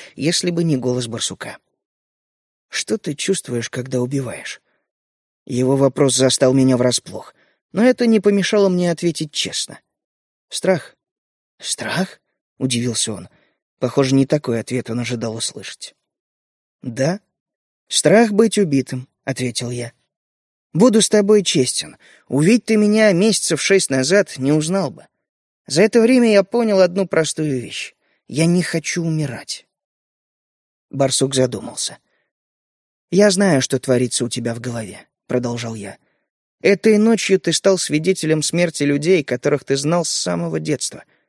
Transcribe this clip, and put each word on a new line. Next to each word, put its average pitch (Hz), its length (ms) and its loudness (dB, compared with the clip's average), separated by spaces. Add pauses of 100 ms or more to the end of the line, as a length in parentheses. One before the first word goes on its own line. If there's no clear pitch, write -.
(140)
если 170 380 -4
бы 170 100 -2
не 160 140 2
голос 123 320 -4
барсука. - 500 -10 (1080)
"Что - 280 -6
ты 170 180 -6
чувствуешь, 123 560 -4
когда 127 300 -6
убиваешь?" 127 600 -6 (840)
Его 127 300 0
вопрос 135 380 2
застал 131 380 2
меня 131 240 4
врасплох, - 580 -2 (380)
но 190 120 0
это 247 220 4
не 226 140 4
помешало 202 480 2
мне 180 240 0
ответить 160 400 -4
честно. - 480 -8 (680)
"Страх". - 460 -4 (640)
"Страх?" - 600 -6 (380)
удивился 120 560 -4
он. 95 140 -16 (520)
Похоже, 131 340 0
не 135 100 4
такой 127 360 -2
ответ 120 300 -6
он 120 100 -6
ожидал 117 340 -6
услышать. - 640 -12 (840)
"Да. 135 380 -4 (680)
Страх 208 420 4
быть 208 280 2
убитым", 135 500 -2 (160)
ответил 123 480 -6
я. 120 200 -8 (800)
"Буду 214 300 6
с - 60 0
тобой 208 340 4
честен. - 540 -2 (320)
Увидь 170 380 2
ты 220 100 2
меня 208 360 4
месяцев 175 480 2
шесть - 300 2
назад, 139 480 0
не 131 140 0
узнал 156 400 -2
бы. - 160 -20 (600)
За 147 120 4
это 226 180 4
время 233 320 4
я 202 100 6
понял 214 380 0
одну 180 260 2
простую 156 540 -2
вещь. - 340 -12 (320)
Я 160 200 0
не 175 140 2
хочу 165 440 -6
умирать". 156 640 -6 (1200)
Барсук 135 460 0
задумался. - 600 -4 (1120)
"Я 202 180 6
знаю, 180 320 2
что - 160 -2
творится 123 460 0
у 120 40 -6
тебя 120 280 -6
в 117 40 -12
голове", 113 460 -10 (220)
продолжал 120 480 -4
я. 101 220 -14 (640)
"Этой 208 380 4
ночью 214 400 2
ты 165 140 -2
стал 190 260 2
свидетелем 156 640 -2
смерти 165 400 -2
людей, 147 400 2
которых 143 400 -2
ты 135 140 -2
знал 156 280 0
с - 60 -6
самого 170 480 -4
детства. - 460 -6 (240)